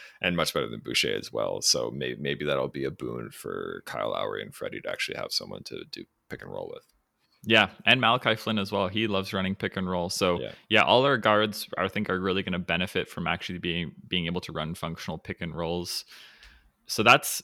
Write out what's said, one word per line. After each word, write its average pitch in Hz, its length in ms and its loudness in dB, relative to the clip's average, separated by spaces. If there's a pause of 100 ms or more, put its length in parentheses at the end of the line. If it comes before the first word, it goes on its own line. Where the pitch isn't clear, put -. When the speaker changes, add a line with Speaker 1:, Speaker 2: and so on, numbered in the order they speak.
(200)
Speaker 1:
and 90 160 2
much 80 160 2
better 67 160 0
than 57 120 -10
Boucher 60 360 0
as - 160 -8
well. 50 300 -2
So 58 300 2
may-, 64 260 -4
maybe 71 260 -2
that'll 69 220 2
be 67 180 -6
a 67 60 -2
boon 58 400 -8
for 50 560 -8
Kyle 53 240 -4
Lowry 50 320 -4
and 52 100 -12
Freddie - 280 -8
to - 100 -6
actually - 280 -4
have - 140 -6
someone 50 320 -6
to - 280 -10
do 50 120 -12 (240)
pick - 140 -10
and 50 80 -14
roll 50 240 -8
with. - 100 -16 (600)
Speaker 2:
Yeah, 107 260 8 (140)
and 123 160 6
Malachi 117 340 4
Flynn 110 240 -2
as 98 140 -2
well. 98 160 2
He 107 180 0
loves 98 260 0
running 95 220 0
pick - 220 -4
and 92 120 -2
roll. 90 220 -2
So 87 300 2
Speaker 1:
Yeah. 55 120 -8 (160)
Speaker 2:
yeah, 107 140 6
all 117 220 8
our 139 140 4
guards, 107 500 2 (100)
I 92 80 2
think, 101 240 -4
are 95 100 0
really 95 220 0
gonna 92 160 -4
benefit 90 500 -2
from 85 200 -6
actually 87 320 -4
being, 85 340 -4 (140)
being 90 180 -2
able 87 140 -4
to - 120 -12
run 80 220 -6
functional 82 440 -8
pick - 220 -12
and 82 160 -8
rolls. 85 480 -4 (840)
So - 140 -2
that's - 420 6